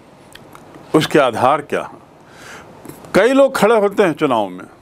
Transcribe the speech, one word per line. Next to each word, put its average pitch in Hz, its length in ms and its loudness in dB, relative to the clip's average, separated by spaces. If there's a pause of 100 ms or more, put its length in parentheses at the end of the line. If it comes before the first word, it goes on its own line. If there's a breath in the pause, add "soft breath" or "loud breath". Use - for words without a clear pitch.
(960)
उसके 160 240 -2
आधार 127 440 0
क्या 90 200 -6
हैं। - 180 -20 (1120 loud breath)
कई 226 180 2
लोग 269 240 2
खड़े 220 200 2
होते 202 260 0
हैं 165 100 0
चुनाव 120 360 -2
में, 90 160 -16 (160)